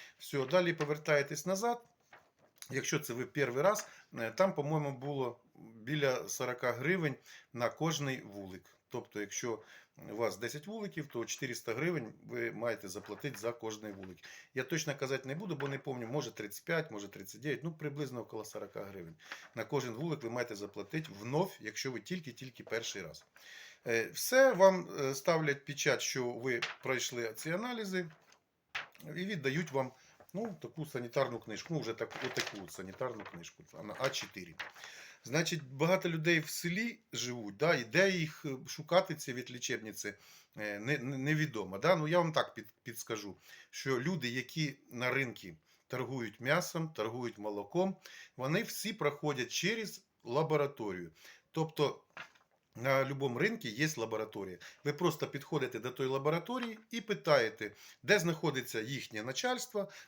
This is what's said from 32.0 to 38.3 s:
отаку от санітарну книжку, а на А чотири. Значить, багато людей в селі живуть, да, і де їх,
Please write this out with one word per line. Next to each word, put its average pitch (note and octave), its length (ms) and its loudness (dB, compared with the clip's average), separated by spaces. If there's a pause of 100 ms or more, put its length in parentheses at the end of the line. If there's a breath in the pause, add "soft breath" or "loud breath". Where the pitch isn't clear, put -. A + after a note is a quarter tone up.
отаку A2 380 -4
от E2 80 -14
санітарну G2+ 520 -6
книжку, - 400 -14 (140)
а - 40 -10
на G#2 160 -10
А C3 100 2
чотири. F2 460 -6 (720 loud breath)
Значить, D#3 380 0
багато D#3+ 460 2
людей D#3+ 320 4
в D#3 80 -2
селі A3 500 -2 (140)
живуть, A2+ 440 -4
да, D#3 180 6
і B2 100 2
де E3 260 6
їх, D#3+ 340 0